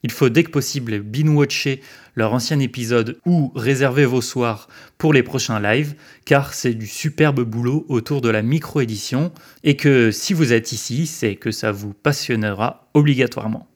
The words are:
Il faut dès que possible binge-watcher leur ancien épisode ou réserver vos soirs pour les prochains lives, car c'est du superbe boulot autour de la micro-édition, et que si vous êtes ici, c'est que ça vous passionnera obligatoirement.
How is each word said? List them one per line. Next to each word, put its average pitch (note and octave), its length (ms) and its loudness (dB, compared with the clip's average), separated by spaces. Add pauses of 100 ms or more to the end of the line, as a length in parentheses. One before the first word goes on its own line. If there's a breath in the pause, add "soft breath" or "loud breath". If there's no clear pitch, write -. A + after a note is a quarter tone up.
Il A#2+ 100 -6
faut C3+ 160 2
dès D3+ 160 4
que E3 60 -6
possible A#2+ 500 -4
binge-watcher C#3 800 0 (340 loud breath)
leur A2 180 0
ancien B2+ 280 0
épisode A#2+ 680 -2
ou E3 300 2
réserver C3+ 480 2
vos B2+ 160 2
soirs A#2 480 -4 (300 loud breath)
pour D#3 140 2
les B2+ 120 4
prochains A#2 360 -4
lives, C#3 360 0 (280 loud breath)
car C#3 300 2
c'est A#2+ 200 -2
du A2 120 -10
superbe D3 540 0
boulot A#2+ 480 -2
autour A#2 320 -2
de A#2+ 80 0
la G#2+ 140 2
micro-édition, C3 880 -2 (320 loud breath)
et C#3+ 120 4
que B2 360 4
si - 200 -4
vous D#3 200 2
êtes A2+ 180 0
ici, A#2+ 360 -6
c'est G#2 280 -4
que - 160 -6
ça G#2+ 220 -4
vous G2+ 200 -10
passionnera A2 1000 -4
obligatoirement. B2+ 800 0